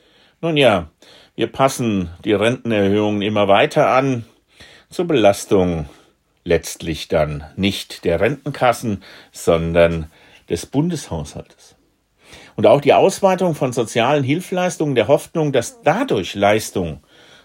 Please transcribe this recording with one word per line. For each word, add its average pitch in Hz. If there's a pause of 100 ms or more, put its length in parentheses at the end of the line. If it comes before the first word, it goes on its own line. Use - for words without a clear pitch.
(400)
Nun 165
ja, 101 (460)
wir -
passen 110 (140)
die 107
Rentenerhöhungen 104
immer 104
weiter 113
an, 127 (640)
zur 180
Belastung 98 (560)
letztlich 82
dann 76 (120)
nicht -
der 85
Rentenkassen, 123 (260)
sondern 82 (380)
des 85
Bundeshaushaltes. - (800)
Und 107
auch 135
die 127
Ausweitung 185
von 131
sozialen 127
Hilfsleistungen 175
der 113
Hoffnung, 151
dass -
dadurch 156
Leistung, 101 (400)